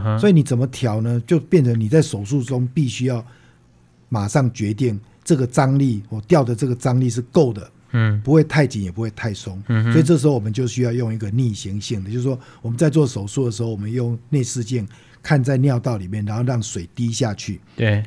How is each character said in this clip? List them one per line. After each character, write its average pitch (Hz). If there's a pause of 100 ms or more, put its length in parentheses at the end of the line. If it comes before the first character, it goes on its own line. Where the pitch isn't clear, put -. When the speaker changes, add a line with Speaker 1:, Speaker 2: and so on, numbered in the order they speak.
Speaker 1:
哼。 107
Speaker 2:
所 208
以 190
你 151
怎 123
么 117
调 110
呢？ 120
就 165
变 160
成 117
你 110
在 151
手 101
术 131
中 127
必 139
须 120
要 120 (840)
马 104
上 127
决 107
定 107 (240)
这 175
个 127
张 135
力， 117
我 107
吊 151
的 120
这 131
个 123
张 127
力 127
是 117
够 123
的， 101 (200)
Speaker 1:
嗯。 110
Speaker 2:
不 127
会 156
太 151
紧 101
也 90
不 101
会 113
太 107
松。 98
Speaker 1:
嗯 110
哼。 117
Speaker 2:
所 160
以 -
这 156
时 127
候 143
我 120
们 107
就 127
需 123
要 120
用 117
一 110
个 107
逆 117
行 98
性 101
的， 98
就 117
是 123
说 131 (240)
我 113
们 117
在 156
做 151
手 101
术 131
的 117
时 107
候， 113
我 107
们 104
用 117
内 139
视 120
镜 110 (380)
看 147
在 135
尿 131
道 120
里 95
面， 104
然 107
后 120
让 123
水 90
滴 117
下 113
去。 - (160)
Speaker 1:
对。 107